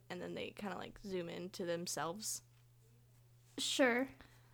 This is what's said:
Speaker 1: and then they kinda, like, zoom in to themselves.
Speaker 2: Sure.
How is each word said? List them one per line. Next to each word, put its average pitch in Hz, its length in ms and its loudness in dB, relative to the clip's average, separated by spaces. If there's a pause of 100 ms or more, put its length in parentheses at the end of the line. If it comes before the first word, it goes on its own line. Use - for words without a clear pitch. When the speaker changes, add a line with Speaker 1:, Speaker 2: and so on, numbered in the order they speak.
Speaker 1:
and 180 120 -4
then 175 120 -4
they - 220 -4
kinda, 196 220 -4
like, - 280 -8
zoom 185 220 -2
in 170 240 -4
to 190 140 -4
themselves. 170 760 0 (1160)
Speaker 2:
Sure. 262 520 6 (440)